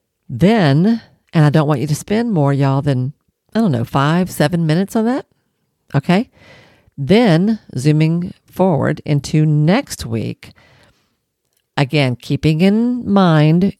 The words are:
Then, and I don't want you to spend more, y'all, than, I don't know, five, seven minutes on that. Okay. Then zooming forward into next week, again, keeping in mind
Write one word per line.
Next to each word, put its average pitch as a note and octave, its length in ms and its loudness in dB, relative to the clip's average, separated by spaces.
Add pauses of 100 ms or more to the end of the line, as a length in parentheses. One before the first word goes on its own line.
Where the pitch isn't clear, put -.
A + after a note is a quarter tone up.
(280)
Then, F3 720 2 (300)
and D#3 120 4
I D3 60 4
don't D3+ 180 2
want C#3+ 120 -2
you D3+ 60 -4
to D3 80 -2
spend A3+ 380 -4
more, C#3+ 200 0
y'all, C3+ 300 0
than, C3+ 300 -4 (420)
I G#3+ 60 0
don't G#3 120 0
know, A2+ 120 -2
five, D#3+ 460 -2
seven E3+ 360 -2
minutes F3 300 -2
on A3 100 0
that. C4 200 -4 (680)
Okay. F3 360 0 (640)
Then F#3+ 640 2 (180)
zooming D#3 560 0 (140)
forward D#3 580 -2
into D3+ 400 -2
next D#3 640 -2
week, A2+ 460 -10 (1300)
again, C3+ 340 0
keeping D#3 460 -2
in A3+ 500 0
mind F3 680 2